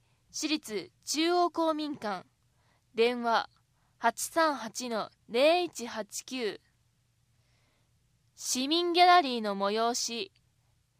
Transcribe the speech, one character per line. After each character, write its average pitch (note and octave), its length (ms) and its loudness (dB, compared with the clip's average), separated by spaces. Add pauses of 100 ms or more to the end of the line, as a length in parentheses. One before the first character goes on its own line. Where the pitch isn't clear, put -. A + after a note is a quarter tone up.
(320)
市 - 160 -6
立 B3 440 -4 (140)
中 E4 260 0
央 F4 200 2
公 D#4+ 240 0
民 D4+ 200 -6
館。 G3 300 -8 (720)
電 A#3+ 260 2
話、 A3+ 260 0 (520)
八 - 240 0
三 D#4+ 320 0
八 A#3 340 -10
の G#3 220 -4 (180)
零 D#4 360 4
一 A#3+ 200 -10
八 A3 400 -10
九。 B3 340 -6 (1800)
市 C4 320 -4
民 E4+ 260 0
ギ F4 80 4
ャ F4 40 10
ラ F4+ 160 8
リ B3+ 160 -4
ー A3+ 60 -4
の G3+ 120 -4
催 G#3+ 380 0
し、 - 380 -6 (680)